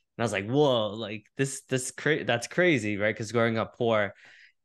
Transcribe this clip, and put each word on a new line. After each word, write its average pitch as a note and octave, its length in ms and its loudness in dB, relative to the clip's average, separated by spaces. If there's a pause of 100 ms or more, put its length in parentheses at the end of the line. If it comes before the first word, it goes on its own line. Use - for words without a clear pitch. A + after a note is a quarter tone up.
(200)
I A#2 40 -2
was A2+ 100 -2
like, G2 140 -4
"Whoa, B2+ 420 2
like, G#2+ 360 -10 (140)
this, C3+ 320 -4
this C3 200 -2
cra-, - 340 -2
that's A#2+ 220 0
crazy," A2+ 520 2
right? G#2 180 0
'Cause A2 160 -8
growing A#2 240 2
up G#2 220 -4
poor, A2 340 2 (520)